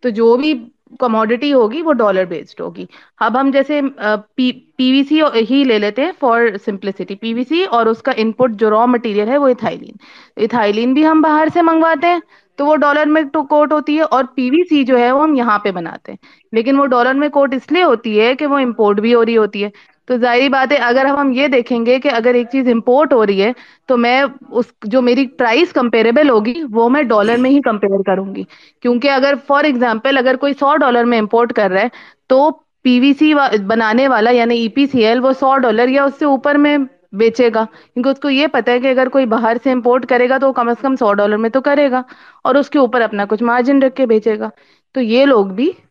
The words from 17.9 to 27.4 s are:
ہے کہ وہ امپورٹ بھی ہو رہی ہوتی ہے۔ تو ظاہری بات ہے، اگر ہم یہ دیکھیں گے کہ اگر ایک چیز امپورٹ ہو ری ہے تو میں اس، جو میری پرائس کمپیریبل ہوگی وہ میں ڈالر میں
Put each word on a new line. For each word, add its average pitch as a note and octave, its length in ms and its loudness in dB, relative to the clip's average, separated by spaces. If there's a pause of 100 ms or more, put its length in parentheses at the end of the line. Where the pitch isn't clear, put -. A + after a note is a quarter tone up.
ہے A#3 140 2
کہ D4 120 -6
وہ C#4 120 0
امپورٹ G#3+ 420 0
بھی A3+ 140 2
ہو A#3 100 4
رہی A3+ 120 2
ہوتی G#3 280 -2
ہے۔ G#3 60 -8 (360)
تو B3+ 100 -2
ظاہری B3 320 2
بات C4 240 0
ہے، C#4+ 40 2
اگر B3 280 0
ہم C#4 280 0
یہ C4+ 160 0
دیکھیں A#3+ 380 -2
گے B3+ 140 2
کہ C#4+ 120 -2
اگر A#3+ 220 0
ایک A#3+ 180 0
چیز C4+ 160 0
امپورٹ B3 440 2
ہو A3+ 140 2
ری G3 160 0
ہے A3 100 0 (340)
تو C4 100 0
میں A#3+ 260 2 (280)
اس، A#3 140 -2 (180)
جو A3+ 200 0
میری B3 240 2
پرائس B3+ 460 0
کمپیریبل A#3+ 580 2
ہوگی A#3+ 400 0
وہ A#3 180 2
میں C#4+ 140 2
ڈالر A3+ 340 0
میں B3+ 140 0